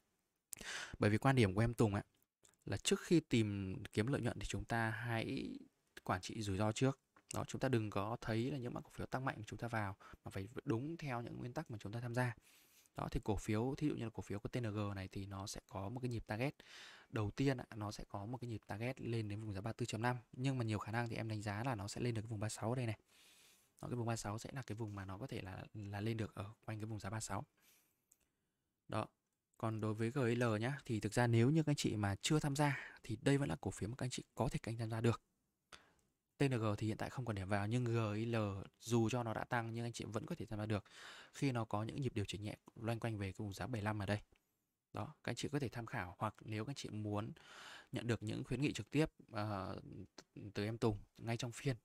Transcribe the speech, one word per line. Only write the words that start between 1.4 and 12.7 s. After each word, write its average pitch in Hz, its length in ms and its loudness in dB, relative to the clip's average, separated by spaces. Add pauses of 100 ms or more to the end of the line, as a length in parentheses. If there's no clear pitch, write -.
của 107 60 6
em 117 120 4
Tùng 107 200 6
ấy, 101 100 2 (640)
là 98 120 0
trước - 240 2
khi 170 180 6
tìm 101 560 2 (180)
kiếm 104 140 2
lợi 120 140 2
nhuận 117 180 -2
thì 104 60 -4
chúng 101 200 -4
ta 117 240 2
hãy 113 680 -2 (460)
quản 92 180 0
trị - 200 -6
rủi 101 160 0
ro 107 140 4
trước. 131 280 4 (340)
Đó, 104 140 -2
chúng - 120 -6
ta 131 100 2
đừng 110 200 2
có 104 320 -2
thấy 113 300 0
là 147 60 -4
những 120 160 -6
mã - 80 -8
cổ - 120 -16
phiếu - 120 -8
tăng 131 200 -2
mạnh 131 200 -2
chúng - 140 -8
ta 120 80 -4
vào 107 280 -2 (280)
mà 101 60 -10
phải 98 180 -4 (180)
đúng 139 320 0
theo 127 240 -4
những 117 160 -8
nguyên 127 160 -6
tắc 156 180 -6
mà 113 60 -6
chúng 101 140 -8
ta 117 80 -4
tham 120 160 -4
gia. 123 200 2 (600)